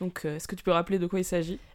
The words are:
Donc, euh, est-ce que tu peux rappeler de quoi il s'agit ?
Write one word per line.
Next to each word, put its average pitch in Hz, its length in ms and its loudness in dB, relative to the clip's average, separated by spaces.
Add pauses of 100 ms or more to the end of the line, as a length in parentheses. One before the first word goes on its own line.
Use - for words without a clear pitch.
Donc, 185 240 -4
euh, 151 100 -2
est-ce 160 140 -8
que 190 80 -6
tu - 80 -10
peux 185 80 6
rappeler 170 260 4
de 175 80 2
quoi 185 140 0
il 185 40 0
s'agit ? 170 360 0 (140)